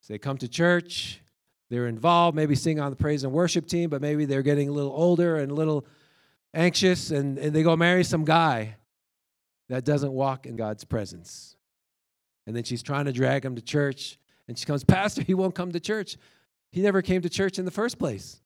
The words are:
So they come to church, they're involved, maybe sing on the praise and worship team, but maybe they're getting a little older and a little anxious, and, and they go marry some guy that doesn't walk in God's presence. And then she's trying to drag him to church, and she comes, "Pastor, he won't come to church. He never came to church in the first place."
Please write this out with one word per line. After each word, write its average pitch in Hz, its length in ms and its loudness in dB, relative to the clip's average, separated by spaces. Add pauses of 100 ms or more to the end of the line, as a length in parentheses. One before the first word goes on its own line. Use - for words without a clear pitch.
So - 120 -14
they 107 40 -8
come 135 220 -6
to 127 80 -8
church, 175 720 0 (480)
they're 120 160 -2
involved, 165 500 2
maybe 151 200 2
sing 151 240 0
on 143 100 -2
the 135 60 -8
praise 147 280 -2
and 135 80 -4
worship 165 360 0
team, 170 240 -2
but 139 100 -2
maybe 151 240 0
they're 135 160 0
getting 143 280 2
a - 20 -4
little 143 200 -2
older 170 460 4
and 139 140 -2
a - 20 -4
little 151 320 0 (680)
anxious, 175 560 2
and, 139 260 -2
and 151 180 -2
they 156 60 4
go 165 140 6
marry 175 280 4
some 160 220 0
guy 139 520 2 (920)
that 127 160 -4
doesn't 143 280 0
walk 131 340 -2
in 123 80 -12
God's 107 280 -6
presence. - 720 -10 (920)
And 113 80 -8
then 117 80 -6
she's 120 180 -6
trying 143 240 -2
to 139 80 -4
drag 135 320 0
him 127 100 -8
to 120 60 -12
church, 143 560 -4 (300)
and 117 100 -12
she - 80 -10
comes, 143 180 -2
"Pastor, 202 380 4
he 190 140 2
won't 185 180 0
come 180 200 -6
to 175 60 -2
church. 208 380 -6 (540)
He 175 100 -2
never 190 220 4
came 185 180 0
to 175 80 -2
church 190 300 -2
in 185 60 -4
the 180 60 -6
first 233 280 -4
place." 104 460 -6